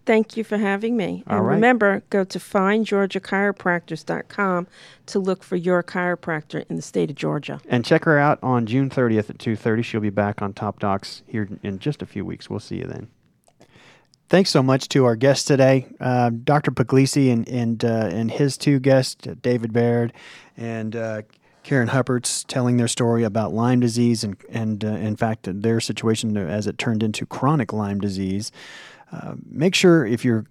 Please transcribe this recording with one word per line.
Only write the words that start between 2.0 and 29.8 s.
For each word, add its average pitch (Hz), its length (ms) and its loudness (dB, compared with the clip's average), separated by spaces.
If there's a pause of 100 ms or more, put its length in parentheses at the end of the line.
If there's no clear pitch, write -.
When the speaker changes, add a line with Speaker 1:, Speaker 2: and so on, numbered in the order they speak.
Speaker 1:
go 196 120 2
to 190 160 -8
find 202 460 0
georgia 196 340 -2
chiropractors 190 840 -2
dot 165 220 -6
com 185 400 -2 (400)
to - 100 -4
look 190 260 -2
for - 120 -6
your 180 260 0
chiropractor 175 880 -6
in - 60 -6
the 139 80 -6
state 170 260 -4
of 139 60 -10
Georgia. 147 520 -6
Speaker 2:
And 123 160 0
check 160 220 2
her 151 140 4
out 143 240 4
on 120 240 2
June 131 240 0
thirtieth 113 400 0
at - 80 -18
two 113 160 -4
thirty. 113 260 0
She'll 113 180 -4
be 104 120 -2
back 101 320 -2
on 98 100 -4
Top 101 260 -6
Docs - 460 -4
here 107 220 -6 (160)
in 98 160 -6
just 147 240 -6
a - 20 -10
few 101 180 -8
weeks. 90 120 -10 (140)
We'll 107 100 -6
see 95 180 -10
you 90 80 -8
then. 85 220 -12 (1200)
Thanks 185 220 4
so 147 120 4
much 131 280 2
to 135 160 4
our 117 100 4
guests 131 300 2
today, 135 420 4 (140)
uh, 123 300 2 (120)
Doctor 147 260 2
Puglisi 131 640 2
and, 113 160 0
and, 117 380 -2
uh, 113 260 0
and 113 180 -2
his 143 280 -2
two 143 220 2
guests, 131 460 2
uh, - 160 -10
David 120 300 0
Baird 120 400 2 (460)
and, 113 400 -8
uh, 110 240 -6 (420)
Karen 127 240 2
Huppertz, 123 580 -2
telling 123 300 0
their 117 140 2
story 117 340 0
about 107 300 -2
Lyme 123 260 2
disease 120 440 2
and, 101 120 -6 (140)
and, 110 340 -4
uh, 107 60 -2
in 107 260 -4
fact, 113 320 -4 (140)
their 113 180 2
situation 110 560 -2
as 101 320 -4
it - 100 -6
turned 113 260 -2
into 107 220 -4
chronic - 460 0
Lyme 101 300 -2
disease. 98 500 -4 (640)
Uh, - 220 -12 (140)
make 170 240 0
sure 165 320 6